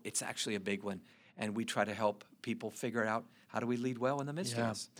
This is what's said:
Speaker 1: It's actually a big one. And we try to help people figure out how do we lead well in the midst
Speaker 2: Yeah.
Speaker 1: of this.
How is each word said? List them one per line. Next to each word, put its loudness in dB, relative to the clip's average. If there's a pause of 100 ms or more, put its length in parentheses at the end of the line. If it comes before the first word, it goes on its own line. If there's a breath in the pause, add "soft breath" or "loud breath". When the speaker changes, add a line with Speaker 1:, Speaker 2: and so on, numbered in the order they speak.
Speaker 1:
It's -2
actually -2
a 2
big -2
one. -4 (340 soft breath)
And -2
we 0
try 2
to 0
help 2 (200)
people -2
figure 0
out 2 (220 soft breath)
how -4
do 0
we 2
lead 0
well 2
in -4
the -4
midst -2
Speaker 2:
Yeah. 2
Speaker 1:
of 0
this. -8 (100)